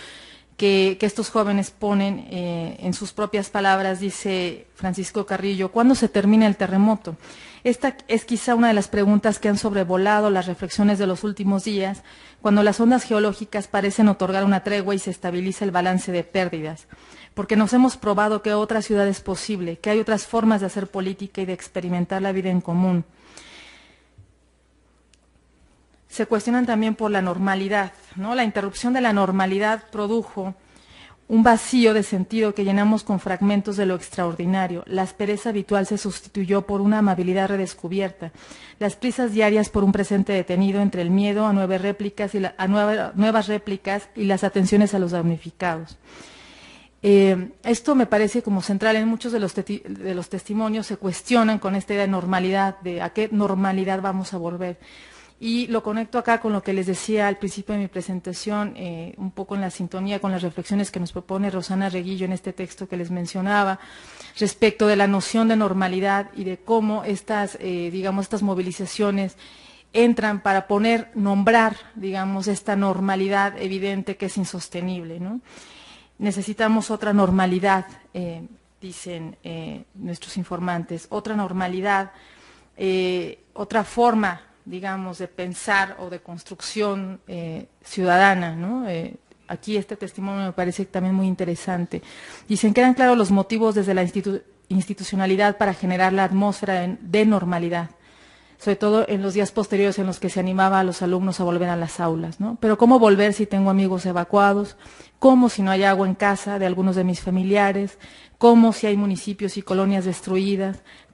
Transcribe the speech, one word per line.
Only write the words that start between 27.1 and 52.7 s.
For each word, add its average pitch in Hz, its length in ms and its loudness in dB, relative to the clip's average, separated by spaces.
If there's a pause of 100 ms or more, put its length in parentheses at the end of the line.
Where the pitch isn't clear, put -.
la 196 120 0
normalidad, 190 720 -2 (220)
¿no? 208 220 -6
La 254 80 2
interrupción 208 480 -2
de 262 80 0
la 233 120 2
normalidad 196 800 0
produjo 208 640 -4 (720)
un 226 160 4
vacío 233 500 6
de 214 120 2
sentido 208 500 -2
que 208 80 -2
llenamos 202 400 2
con 196 160 -2
fragmentos 196 580 -2
de 202 100 0
lo 180 100 0
extraordinario. 175 920 -2
La 190 160 -2
aspereza 202 460 -4
habitual 202 400 0
se 208 100 -2
sustituyó 196 720 -4
por 202 120 -2
una 208 180 2
amabilidad 190 500 2
redescubierta, 190 800 -6 (480)
las 208 160 -2
prisas 240 380 -2
diarias 214 380 2
por 208 120 0
un 196 80 4
presente 202 420 0
detenido 190 500 0
entre 190 200 0
el 170 80 -2
miedo 202 380 2
a 202 40 2
nueve 190 260 0
réplicas 202 580 -4
y 196 40 -2
la, 185 180 -4
a 190 100 -2
nueva, 208 480 0
nuevas 214 320 2
réplicas 202 640 -6
y 214 120 -4
las 196 180 0
atenciones 202 500 4
a 196 60 0
los 175 100 -2
damnificados. 170 880 -4 (1040)
Eh, 196 480 6 (140)
esto 240 320 2
me 247 100 4
parece 214 340 2
como 196 220 0
central 214 320 0
en 220 140 2
muchos 226 240 -4
de 233 80 0
los 190 160 -4
teti-, 202 260 -6
de 190 320 -8
los 180 140 -8
testimonios. 214 580 -4
Se 196 100 -8
cuestionan 220 640 0
con 190 160 -4
esta 202 200 -4
idea 202 100 0
de 196 80 0
normalidad, 190 720 0